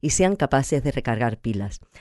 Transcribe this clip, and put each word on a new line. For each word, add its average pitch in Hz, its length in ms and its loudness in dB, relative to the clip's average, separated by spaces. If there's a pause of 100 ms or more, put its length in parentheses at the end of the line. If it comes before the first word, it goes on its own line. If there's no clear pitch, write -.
y 147 100 -2
sean 185 260 2
capaces 139 480 2
de 143 80 0
recargar 117 480 -2
pilas. 101 400 -4 (200)